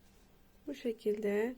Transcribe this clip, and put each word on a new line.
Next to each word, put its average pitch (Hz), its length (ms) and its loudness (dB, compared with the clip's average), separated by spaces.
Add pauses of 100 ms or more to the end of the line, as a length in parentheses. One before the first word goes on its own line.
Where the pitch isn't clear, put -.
(680)
Bu 285 80 -4
şekilde 214 840 0